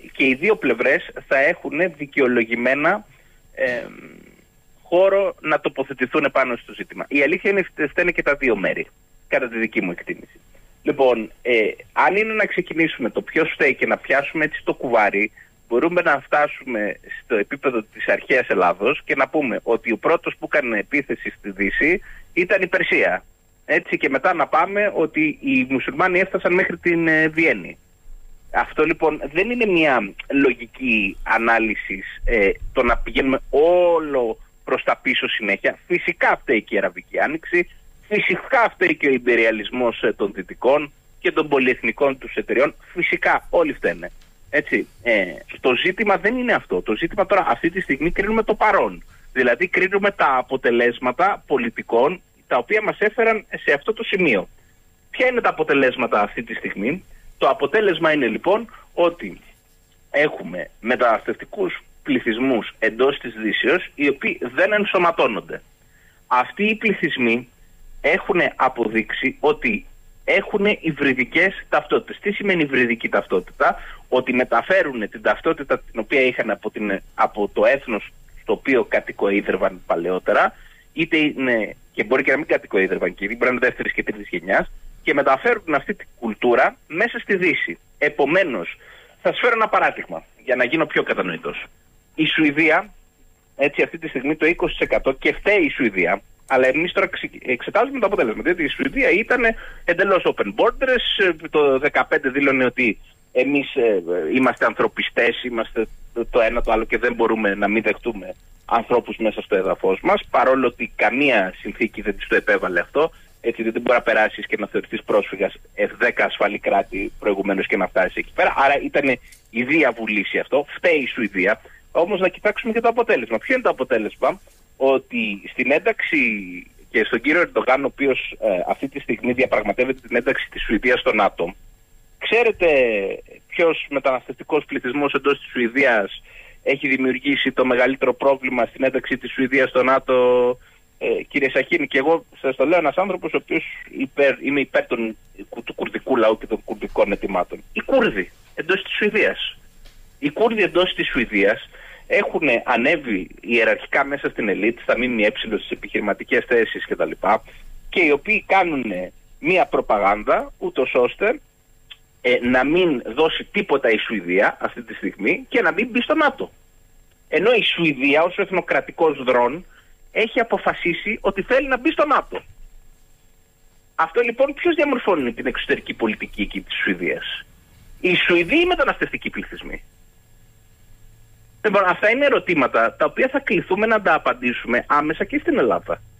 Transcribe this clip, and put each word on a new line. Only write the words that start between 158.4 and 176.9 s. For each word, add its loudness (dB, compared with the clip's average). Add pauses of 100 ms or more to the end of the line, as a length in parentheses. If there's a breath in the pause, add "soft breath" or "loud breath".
κάνουν 2 (540)
μία 2
προπαγάνδα, 0
ούτως -2
ώστε, 0 (800)
ε, 2
να 2
μην 2 (140)
δώσει 0
τίποτα 0
η 4
Σουηδία 0
αυτή -6
τη -14
στιγμή -4
και 0
να 2
μην -2
μπει -2
στο 0
νατο. 0 (760)
Ενώ 2
η 4
Σουηδία 2
ως -2
εθνοκρατικός 0
δρόν 2 (460 soft breath)
έχει 0
αποφασίσει -2
ότι -2
θέλει 2
να 0
μπει 0
στο 2
νατο. 0 (1500)
Αυτό, 0
λοιπόν, 0
ποιος 0
διαμορφώνει 0
την -8
εξωτερική -4
πολιτική -4
εκεί -6
της -12
Σουηδίας; -4 (560)